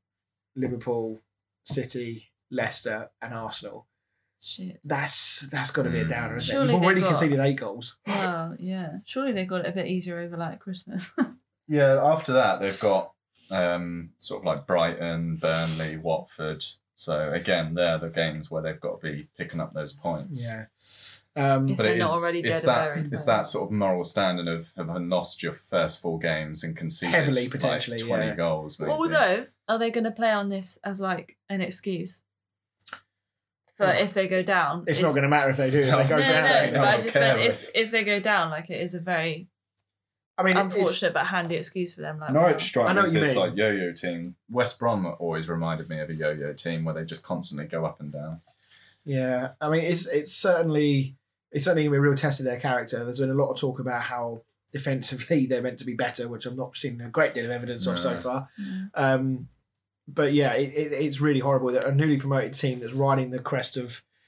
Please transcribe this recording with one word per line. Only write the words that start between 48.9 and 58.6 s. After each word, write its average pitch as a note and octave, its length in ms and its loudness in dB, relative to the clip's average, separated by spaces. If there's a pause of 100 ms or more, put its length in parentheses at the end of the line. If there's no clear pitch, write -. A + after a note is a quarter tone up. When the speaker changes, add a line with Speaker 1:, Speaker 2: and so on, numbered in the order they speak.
Speaker 1:
Yeah, C3 440 -2 (120)
I D3+ 80 -2
mean, D#3+ 120 2
it's, E3 260 0
it's D3 240 0
certainly, D3+ 840 2 (360)
it's C#3+ 140 -2
certainly D#3+ 200 4
gonna D3 80 2
be C#3 40 4
a C#3 40 4
real C#3+ 140 6
test C#3 240 0
of C3+ 60 -6
their B2 140 -2
character. B2 440 -2
There's B2 160 -6
been C3+ 120 2
a C3+ 40 0
lot C#3 160 2
of C3 80 -4
talk C3 200 -2
about A#2+ 240 -4
how A#2 380 -6 (320)
defensively C3+ 760 0
they're B2+ 140 2
meant B2 180 -4
to - 60 -12
be B2 100 -6
better, A#2 320 -4
which A#2 180 -10
I've B2 120 -8
not B2+ 200 -8
seen B2+ 240 -6
a A#2+ 80 -10
great D3 260 2
deal A#2 100 -2
of A#2 60 -4
evidence A#2+ 360 -6
of - 120 0
so - 140 0
Speaker 3:
No. - 60 -4
Speaker 1:
far. C3 300 -4 (100)
Speaker 2:
Yeah. F#3+ 340 -8